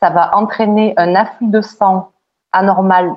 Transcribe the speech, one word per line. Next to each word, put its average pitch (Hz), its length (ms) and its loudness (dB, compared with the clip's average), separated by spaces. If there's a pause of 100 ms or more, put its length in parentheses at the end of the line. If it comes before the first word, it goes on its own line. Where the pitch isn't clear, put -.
Ça 180 80 2
va 170 240 0
entraîner 208 600 0
un 175 180 0
afflux 220 340 -2
de 214 120 0
sang 190 500 -2 (420)
anormal 185 640 0